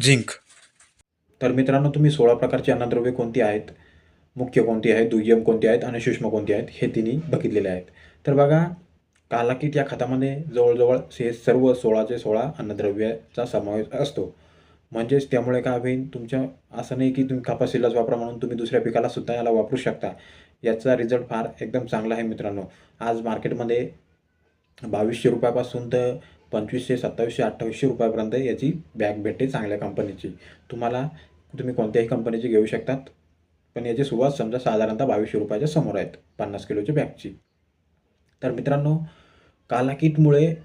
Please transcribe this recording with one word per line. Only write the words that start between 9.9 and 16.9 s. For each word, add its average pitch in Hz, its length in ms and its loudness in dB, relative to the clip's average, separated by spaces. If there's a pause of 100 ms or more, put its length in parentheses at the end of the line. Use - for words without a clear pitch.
जवळजवळ 120 440 4 (140)
हे 120 220 -2
सर्व 127 400 4
सोळाचे 110 440 0
सोळा 117 420 0
अन्नद्रव्याचा 107 840 -4
समावेश 104 480 -4
असतो. 104 420 -4 (560)
म्हणजेच 127 400 0
त्यामुळे 123 300 0
काय 123 180 -2
होईल, 127 340 -4
तुमच्या 123 280 -4 (300)
असं 123 260 -8